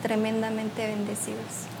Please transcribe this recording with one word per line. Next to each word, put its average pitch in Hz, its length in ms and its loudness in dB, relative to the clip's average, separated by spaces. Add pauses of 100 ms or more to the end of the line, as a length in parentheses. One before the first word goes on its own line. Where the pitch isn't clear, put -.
tremendamente 220 840 2
bendecidos. 208 540 -2 (400)